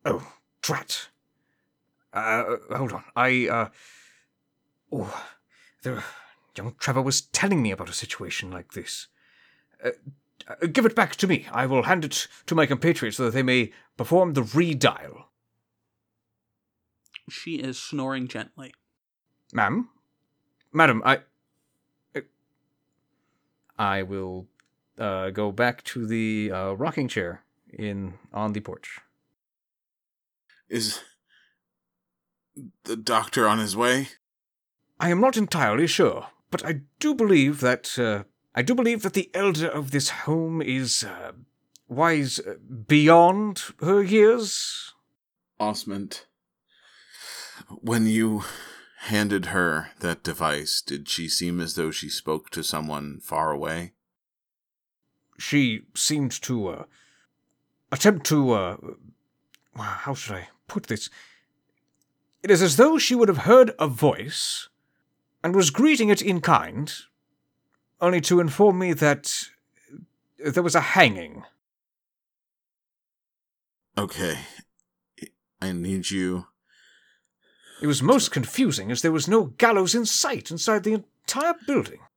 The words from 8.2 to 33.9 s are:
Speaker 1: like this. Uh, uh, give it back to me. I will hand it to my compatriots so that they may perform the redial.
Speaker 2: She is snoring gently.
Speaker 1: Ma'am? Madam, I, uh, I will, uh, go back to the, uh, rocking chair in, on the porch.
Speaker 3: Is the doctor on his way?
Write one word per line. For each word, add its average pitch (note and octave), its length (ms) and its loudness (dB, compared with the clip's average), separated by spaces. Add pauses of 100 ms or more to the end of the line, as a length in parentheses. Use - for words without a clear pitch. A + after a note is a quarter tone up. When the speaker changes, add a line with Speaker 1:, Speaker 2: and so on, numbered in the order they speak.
Speaker 1:
like F2+ 220 -16
this. - 340 -12 (760)
Uh, B2 60 -2 (580)
uh, - 200 -6
give A3+ 180 2
it A3+ 100 4
back G#3 220 0
to G3 100 0
me. F#3 240 0
I B2+ 140 0
will B2+ 180 2
hand F3 200 2
it - 240 -6 (200)
to E3 80 -2
my D#3+ 100 4
compatriots C#3 520 0
so B2+ 80 -2
that A2+ 60 0
they C3 120 0
may B2+ 280 2 (260)
perform E3+ 360 2
the C3+ 80 2
redial. C3 840 0 (2000)
Speaker 2:
She - 260 -10
is C3 240 -8
snoring C3+ 480 -8
gently. B2 460 -14 (800)
Speaker 1:
Ma'am? A#2+ 360 0 (840)
Madam, C#3+ 320 4
I, C3+ 140 4 (960)
uh, C3+ 60 -8 (1600)
I G2 260 -2
will, F#2 440 -8 (500)
uh, F#2+ 320 -4
go G2+ 220 -4
back A#2+ 340 -2
to A#2 200 -8
the, G#2+ 460 -2
uh, F#2+ 220 -4
rocking C#3 340 -4
chair F2+ 360 -6 (280)
in, G2 440 -10 (180)
on G#2+ 200 -4
the G#2+ 60 -6
porch. - 400 -16 (1700)
Speaker 3:
Is A2 320 -4 (1800)
the A2+ 100 -6
doctor A2+ 520 2
on A2 120 4
his G2+ 160 -2
way? B2+ 340 2 (920)